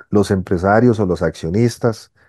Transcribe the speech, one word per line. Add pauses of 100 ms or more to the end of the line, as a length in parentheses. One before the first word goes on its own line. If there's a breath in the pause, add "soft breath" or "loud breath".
(100)
los
empresarios
o
los
accionistas, (160 soft breath)